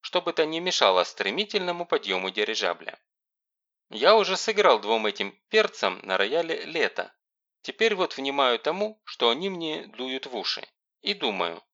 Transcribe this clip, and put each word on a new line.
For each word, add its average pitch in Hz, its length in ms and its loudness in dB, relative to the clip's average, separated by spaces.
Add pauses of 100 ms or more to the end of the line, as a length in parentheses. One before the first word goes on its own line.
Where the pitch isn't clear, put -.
чтобы 175 300 -2
та 160 120 4
не 160 140 -4
мешала 104 460 4
стремительному 175 800 -4
подъему 95 440 -2
дирижабля. 101 720 -2 (880)
Я 143 260 6
уже 185 200 2
сыграл 190 440 4
двум 107 260 0
этим 98 260 -2 (160)
перцам 202 560 0
на 95 140 -2
рояле 156 480 -2
"Лето". 139 480 -2 (480)
Теперь 220 340 -2
вот 180 220 -2
внимаю 135 420 2
тому, 202 460 -4
что - 240 0
они 165 200 -2
мне 165 380 -6
дуют 131 380 -8
в 127 100 -10
уши, - 320 -6 (340)
и 202 120 -4
думаю. 90 500 -4 (100)